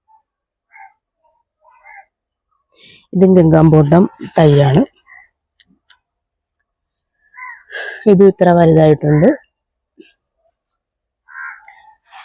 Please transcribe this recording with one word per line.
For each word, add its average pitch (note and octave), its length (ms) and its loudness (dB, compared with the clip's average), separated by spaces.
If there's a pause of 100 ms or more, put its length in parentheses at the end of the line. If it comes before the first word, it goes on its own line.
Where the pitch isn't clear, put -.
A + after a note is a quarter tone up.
(3250)
ഇതും F#3 240 2
ഗംഗാമ്പോട്ടം D#3+ 680 2 (340)
തൈയാണ്. C#3+ 440 0 (3250)
ഇത് F#3+ 180 2
ഇത്ര F3+ 260 -2
വലുതായിട്ടുണ്ട്. D#3 720 0 (3000)